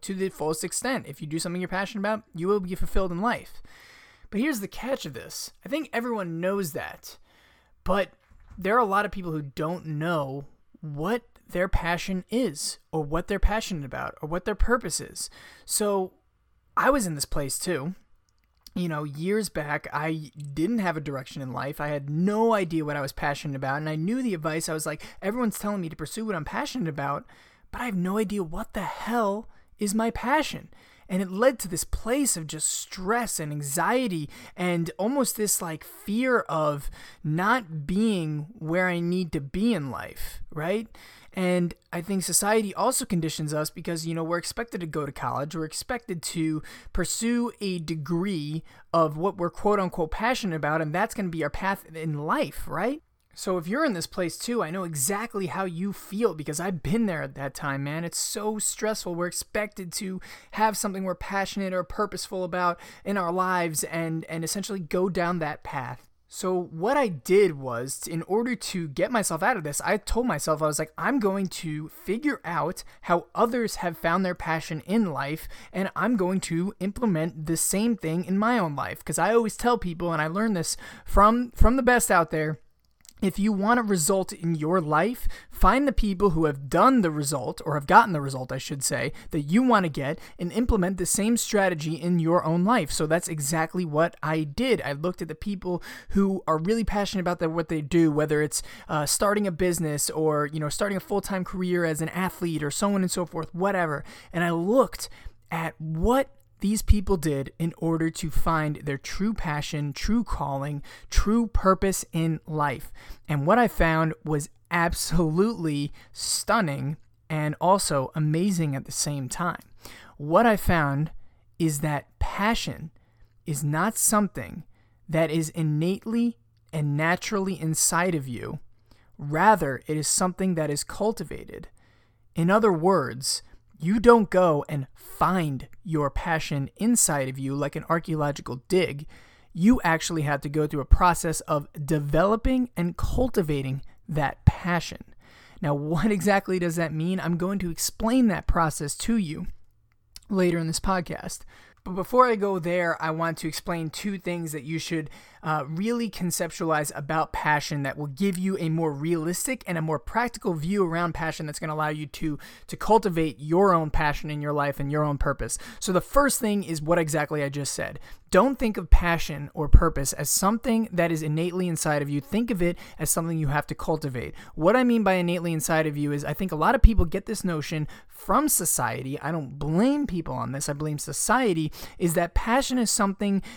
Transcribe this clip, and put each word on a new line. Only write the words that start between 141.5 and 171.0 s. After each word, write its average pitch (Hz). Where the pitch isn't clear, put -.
developing 190
and 175
cultivating 147
that 147
passion. -
Now, 147
what 156
exactly 196
does 175
that 160
mean? 170
I'm 165
going 190
to 185
explain 226
that 165
process 160
to -
you 175
later 180
in 165
this 160
podcast. -
But 185
before 240
I 233
go 196
there, 170
I 160
want 165
to 165
explain 165
two 196
things 170
that 147
you 160
should, 156
uh, 156
really 214
conceptualize 165
about 151
passion 147
that 139
will 147
give 175
you 190
a 170
more 160
realistic 170
and 175
a 156
more 156
practical 226
view 175
around 170
passion 160
that's 147
gonna 156
allow 156
you 151
to, 151
to -
cultivate 170
your 175
own 160
passion 151
in 147
your 147
life 143
and 143
your 151
own 143
purpose. 135
So 190
the 180
first -
thing 208
is 160
what 170
exactly 151
I 139
just 139
said. -
Don't 240
think 220
of 175
passion 160
or 156
purpose 151
as -
something 226
that 170